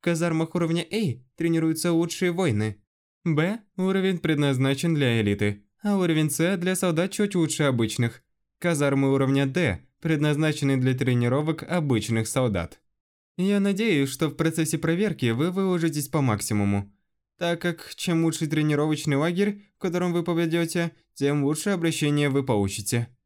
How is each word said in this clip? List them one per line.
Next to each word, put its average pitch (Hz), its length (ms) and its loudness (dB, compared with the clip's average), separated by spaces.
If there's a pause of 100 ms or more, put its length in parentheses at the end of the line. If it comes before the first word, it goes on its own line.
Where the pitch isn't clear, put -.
В - 40 -20
казармах 165 520 0
уровня 170 340 0
A 202 320 -2 (140)
тренируются 165 560 0
лучшие 170 400 0
воины. 110 500 -2 (400)
Б 170 380 0 (160)
уровень 190 420 0
предназначен 143 760 0
для 127 280 2
элиты, 101 460 0 (180)
а 202 140 0
уровень 156 300 2
С 170 280 0
для 180 180 0
солдат 180 380 0
чуть 202 240 -2
лучше 156 260 0
обычных. 117 640 0 (340)
Казармы 139 540 2
уровня 139 340 2
D 135 400 -2 (140)
предназначены 151 760 0
для 127 160 2
тренировок 127 680 0
обычных 117 640 0
солдат. 101 540 -2 (560)
Я 196 240 0
надеюсь, 196 480 2
что 156 180 -2
в 156 80 -4
процессе 160 440 0
проверки 165 520 0
вы 143 220 0
выложитесь 170 560 -2
по 156 120 0
максимуму, 101 720 0 (460)
так 170 220 -2
как - 340 -6
чем 165 300 0
лучше 160 220 0
тренировочный 151 680 0
лагерь, 180 480 0 (120)
в - 20 -20
котором 175 340 -2
вы 170 120 0
попадете, 170 680 0 (220)
тем 143 300 0
лучше 151 260 0
обращение 156 600 0
вы 135 140 0
получите. 107 800 -2